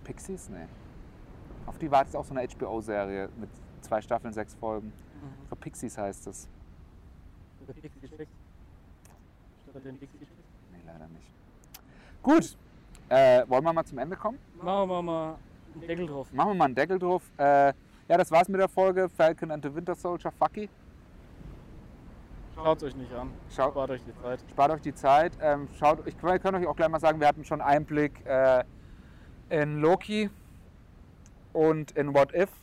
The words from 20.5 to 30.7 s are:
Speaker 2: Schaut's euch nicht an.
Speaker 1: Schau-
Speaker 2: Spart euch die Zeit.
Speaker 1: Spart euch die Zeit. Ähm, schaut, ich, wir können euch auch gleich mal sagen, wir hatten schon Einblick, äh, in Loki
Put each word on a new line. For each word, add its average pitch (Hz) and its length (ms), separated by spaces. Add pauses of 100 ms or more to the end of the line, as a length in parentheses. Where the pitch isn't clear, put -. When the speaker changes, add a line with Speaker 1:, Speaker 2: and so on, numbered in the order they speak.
Speaker 2:
Schaut's 160 300
euch 135 100
nicht 127 180
an. 127 180 (200)
Speaker 1:
Schau- 135 200
Speaker 2:
Spart 135 200
euch 127 140
die 113 180
Zeit. 123 180 (100)
Speaker 1:
Spart 143 200
euch 156 100
die 143 140
Zeit. 160 380 (100)
Ähm, 143 260 (100)
schaut, 156 280
ich, - 160
wir 180 160
können 190 240
euch 175 60
auch 147 80
gleich 165 120
mal 160 120
sagen, 160 200
wir 147 60
hatten 147 180
schon 147 160
Einblick, 147 680
äh, 131 360 (880)
in 151 300
Loki 202 500 (1200)